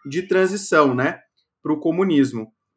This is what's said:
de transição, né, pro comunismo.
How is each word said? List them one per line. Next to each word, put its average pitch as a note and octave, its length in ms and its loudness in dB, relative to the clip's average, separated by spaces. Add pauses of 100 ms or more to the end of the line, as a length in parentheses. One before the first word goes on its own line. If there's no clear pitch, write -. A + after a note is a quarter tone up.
de C#3+ 160 -6
transição, F#3 720 2
né, C3 260 -2 (440)
pro D3+ 160 -4
comunismo. D3 720 0 (260)